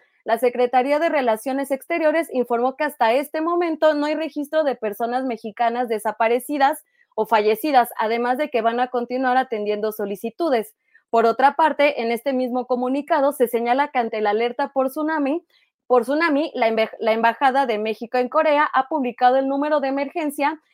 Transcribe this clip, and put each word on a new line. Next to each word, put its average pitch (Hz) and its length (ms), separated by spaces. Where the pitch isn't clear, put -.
la 233 120
Secretaría 247 640
de 330 100
Relaciones 269 600
Exteriores 311 600
informó 247 460
que 302 80
hasta 247 280
este 294 280
momento 320 540
no 294 100
hay 311 120
registro 311 460
de 269 120
personas 233 500
mexicanas 233 640
desaparecidas 240 960
o 220 100
fallecidas, 220 640
además 233 380
de 294 140
que 233 100
van 233 200
a 254 80
continuar 254 500
atendiendo 214 540
solicitudes. 220 840
Por 226 160
otra 262 300
parte, 294 480
en 226 100
este 247 220
mismo 254 320
comunicado 277 680
se 247 160
señala 247 400
que 269 100
ante 226 220
la 208 80
alerta 233 460
por 262 160
tsunami, 311 520
por 247 160
tsunami, 294 520
la 240 140
embe-, 220 320
la 226 100
Embajada 233 560
de 226 100
México 214 400
en 247 120
Corea 302 440
ha - 140
publicado 254 520
el 269 100
número 285 320
de 277 80
emergencia 285 720